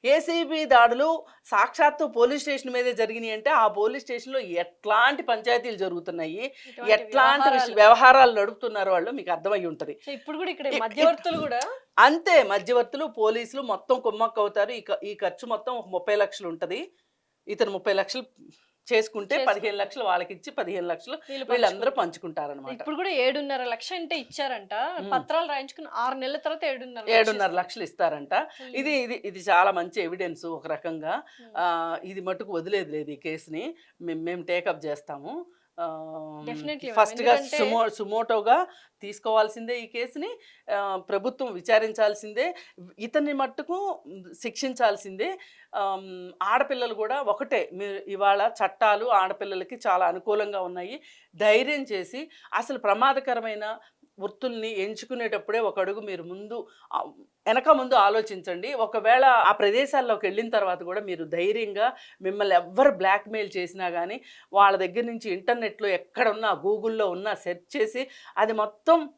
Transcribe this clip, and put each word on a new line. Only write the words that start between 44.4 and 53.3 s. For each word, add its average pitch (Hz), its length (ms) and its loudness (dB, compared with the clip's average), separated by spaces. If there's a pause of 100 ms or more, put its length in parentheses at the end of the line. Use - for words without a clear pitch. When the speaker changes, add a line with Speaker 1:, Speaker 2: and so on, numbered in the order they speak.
Speaker 1:
శిక్షించాల్సిందే. 240 960 -4 (380)
ఆమ్, 190 560 -6 (120)
ఆడపిల్లలు 247 500 0
కూడా 220 280 -4
ఒకటే, 220 520 -2
మీరు 196 360 -10
ఇవాళ 202 440 2
చట్టాలు 208 520 2
ఆడపిల్లలకి 196 720 0
చాలా 185 300 2
అనుకూలంగా 202 560 -2
ఉన్నాయి. 180 400 -10 (340)
ధైర్యం 247 480 2
చేసి 233 460 -8 (240)
అసలు 233 240 -4
ప్రమాదకరమైన 226 1000 0 (420)